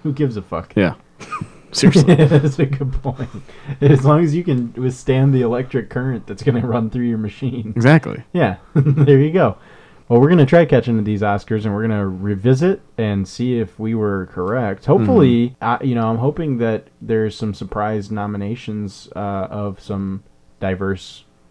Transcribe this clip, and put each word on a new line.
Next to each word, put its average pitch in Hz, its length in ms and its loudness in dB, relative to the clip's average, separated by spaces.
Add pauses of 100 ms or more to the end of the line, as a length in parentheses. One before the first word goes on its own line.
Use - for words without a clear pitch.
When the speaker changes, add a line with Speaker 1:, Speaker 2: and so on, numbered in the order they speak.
Speaker 1:
Who 151 100 -4
gives 135 240 -4
a 101 60 -10
fuck? 90 340 -10
Speaker 2:
Yeah. 95 180 0 (400)
<laughs> - 0 - (380)
Seriously. 180 420 6
Speaker 1:
<laughs> 151 100 6
That's 143 360 2
a 151 60 0
good 135 260 -4 (100)
point. 135 260 -6 (520)
As 139 240 4
long 151 180 4
as 151 120 0
you 175 100 -2
can 123 300 -2
withstand 131 600 0
the 127 80 2
electric 120 480 -4
current 123 360 -6
that's 101 160 -12
gonna 120 240 0
run 117 240 -2
through 123 160 -4
your 117 120 -2
machine. 110 580 -6
Speaker 2:
Exactly. 123 460 2 (100)
Speaker 1:
Yeah. 123 320 0
<laughs> - 100 -10
There 143 440 4
you 151 140 2
go. 160 260 0 (500)
Well, 120 120 4
we're 139 80 6
gonna 165 180 6
try 170 200 6
catching 117 360 2
these 104 200 -2
Oscars, 104 420 -2
and 104 100 -2
we're 104 80 -4
gonna 107 240 -2
revisit 104 760 0 (180)
and 101 280 -2
see 123 320 -4
if 107 200 -6
we 110 160 -4
were 101 360 -2
correct. 98 540 -4
Hopefully, 131 760 2
Speaker 2:
Mm-hmm. - 40 -8
Speaker 1:
uh, 117 220 -2
you 127 80 0
know, 117 140 -2
I'm 113 100 -2
hoping 143 400 -4
that 113 300 -4 (120)
there's 110 340 -2
some 107 200 -6
surprise 104 560 -6
nominations, 104 1080 -8
uh, 98 340 -6
of 101 300 -8
some 98 420 -8 (380)
diverse 95 640 -6 (260)